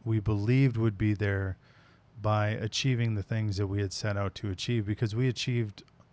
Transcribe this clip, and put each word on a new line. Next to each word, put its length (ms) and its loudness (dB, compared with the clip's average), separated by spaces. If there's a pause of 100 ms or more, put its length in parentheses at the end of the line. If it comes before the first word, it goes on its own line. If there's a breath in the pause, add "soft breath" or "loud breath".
we 160 2
believed 560 2
would 220 0
be 160 2
there 420 -2 (640 soft breath)
by 280 2
achieving 680 0
the 80 -2
things 340 -2
that 100 0
we 140 -2
had 120 -2
set 240 -2
out 180 -2
to 160 -6
achieve, 360 -2
because 280 -2
we 140 2
achieved 540 -4 (300)